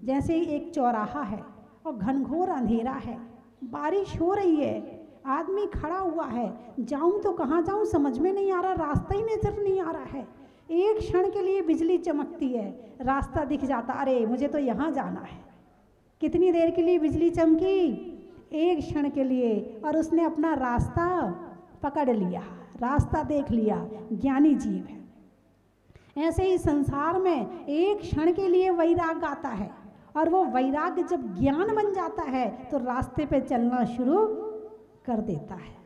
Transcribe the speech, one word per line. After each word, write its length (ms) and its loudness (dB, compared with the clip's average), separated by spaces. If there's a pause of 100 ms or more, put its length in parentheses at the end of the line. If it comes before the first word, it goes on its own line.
जैसे 300 0
ही 120 2
एक 280 -4
चौराहा 480 -2
है 200 -8 (440)
और 100 -6
घनघोर 520 0
अंधेरा 460 0
है, 240 -10 (460)
बारिश 560 -4
हो 140 2
रही 220 2
है, 440 -4 (280)
आदमी 380 -2
खड़ा 320 -4
हुआ 280 -2
है, 540 -6
जाऊं 400 2
तो 120 0
कहाँ 300 2
जाऊं 220 0
समझ 340 2
में 140 2
नहीं 200 0
आ 80 0
रहा, 140 0
रास्ता 400 -2
ही 100 0
नजर 380 -2
नहीं 180 2
आ 100 -4
रहा 140 -8
है। 220 -10 (440)
एक 280 2
क्षण 320 2
के 120 -4
लिए 200 0
बिजली 360 2
चमकती 500 -2
है, 520 -6
रास्ता 440 0
दिख 200 -2
जाता, 280 -2
अरे 340 2
मुझे 220 0
तो 100 -2
यहाँ 340 0
जाना 280 -4
है। 180 -16 (840)
कितनी 300 4
देर 180 4
के 120 2
लिए 160 4
बिजली 320 2
चमकी? 560 4 (680)
एक 280 2
क्षण 300 -2
के 140 0
लिए, 600 0
और 120 0
उसने 280 2
अपना 300 2
रास्ता 520 0 (760)
पकड़ 280 0
लिया, 320 0 (380)
रास्ता 440 0
देख 260 0
लिया। 360 0 (260)
ज्ञानी 420 4
जीव 300 -2
है। 160 -16 (1160)
ऐसे 240 2
ही 160 4
संसार 640 0
में 460 0
एक 340 2
क्षण 320 2
के 160 0
लिए 220 4
वैराग 540 2
आता 240 -4
है 220 -6 (460)
और 120 4
वो 160 4
वैराग 600 0
जब 300 -4
ज्ञान 380 2
बन 200 2
जाता 280 -4
है 480 -4
तो 80 0
रास्ते 480 -2
पे 140 2
चलना 440 2
शुरू 420 2 (800)
कर 140 -2
देता 340 -6
है। 320 -16